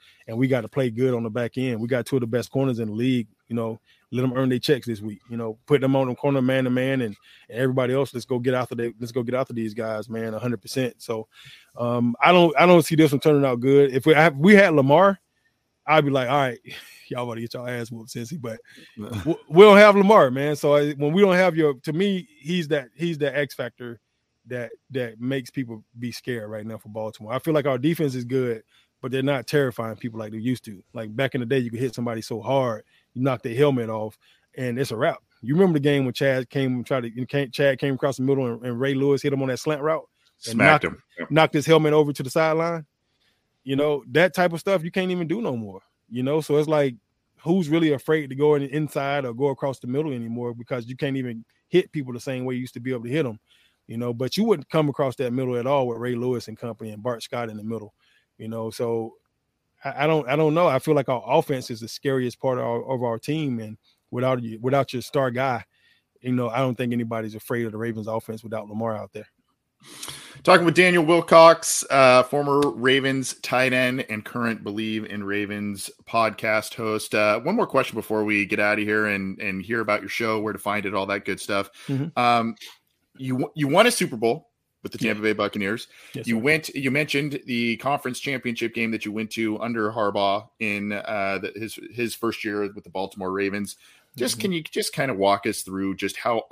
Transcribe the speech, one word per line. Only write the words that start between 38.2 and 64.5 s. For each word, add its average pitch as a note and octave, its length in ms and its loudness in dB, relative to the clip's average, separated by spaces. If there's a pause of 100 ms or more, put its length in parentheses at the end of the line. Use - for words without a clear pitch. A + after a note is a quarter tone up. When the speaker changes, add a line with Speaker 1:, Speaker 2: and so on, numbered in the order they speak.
Speaker 1:
middle C3+ 220 0
and, A#2 180 -6
and A#2+ 160 -6
Ray C#3 140 0
Lewis C#3 300 2
hit C#3+ 100 0
him C3+ 80 -2
on C3+ 60 -2
that B2+ 100 -4
slant D3+ 240 -4
route D#3 260 -2 (380)
and A2+ 80 -6
Speaker 3:
Smacked A2+ 300 6
Speaker 1:
knocked, E2 100 -4
Speaker 3:
him. - 100 -20 (160)
Yeah. E2+ 120 -8
Speaker 1:
knocked D#3 240 4
his C#3+ 100 0
helmet D#3 280 4
over D3 200 4
to - 80 -8
the C3 80 -8
sideline? D#3+ 560 -2 (800)
You C3+ 120 -4
know, D3 360 0
that E3+ 240 2
type F3 180 2
of D#3+ 60 -6
stuff F#3+ 240 -2
you E3+ 80 -8
can't F#3 180 -2
even F3 180 -4
do G3+ 140 -4
no C#3+ 160 -4
more, G2 240 -12 (260)
you B2 140 -8
know? C#3+ 180 0
So D3 180 0
it's D3+ 120 2
like, C#3+ 240 2 (460)
who's F3+ 280 0
really D#3 260 2
afraid D3 360 -2
to C3+ 60 -10
go D3+ 180 4
in, C#3+ 80 2
inside C#3 640 -2
or A#2+ 80 -6
go C3+ 140 0
across C3+ 320 -4
the B2+ 80 -12
middle C#3+ 240 -4
anymore A#2+ 420 -6
because A#2+ 320 -8
you B2+ 100 -12
can't C3+ 220 -4
even A#2+ 260 -8 (260)
hit F3+ 220 2
people C3 220 -6
the A#2 60 -10
same B2+ 260 -6
way B2+ 80 -4
you B2 80 -4
used B2+ 140 -12
to B2+ 40 -12
be B2+ 120 -6
able A#2+ 140 -6
to A#2 40 -8
hit D3 160 0
'em, A2 140 -8 (480)
you A2+ 100 -10
know? A#2+ 160 -2
But B2+ 240 -4
you G#3 60 2
wouldn't F#3+ 260 0
come D#3 180 2
across C#3 280 -2
that B2 180 -2
middle B2+ 240 -2
at A#2+ 80 -4
all C3+ 220 2
with A#2 100 -6
Ray B2 160 -4
Lewis A#2+ 340 -4
and A2 100 -14
company A2+ 340 -10
and G#2 100 -14
Bart A#2 220 -6
Scott A#2+ 260 -8
in G#2+ 80 -12
the G#2 60 -12
middle, G#2+ 320 -10 (420)
you A2+ 100 -14
know? A2+ 220 -8
So A2+ 460 -4 (680)
I, C#3 200 -4
I D#3 40 2
don't, D#3 220 2
I C#3 60 2
don't D3+ 180 2
know. E3+ 140 4
I C3+ 100 2
feel D3 160 0
like C3+ 160 2
our A#2+ 160 -2
offense C3 460 0
is A2 80 -10
the A2+ 80 -12
scariest C3 520 -4
part B2+ 200 -2
of B2 60 -4
our, A#2+ 180 -4
of B2 180 -6
our A#2 160 -2
team, C#3+ 420 -4
and A2 180 -12 (340)
without B2 320 0
you, A2 180 -10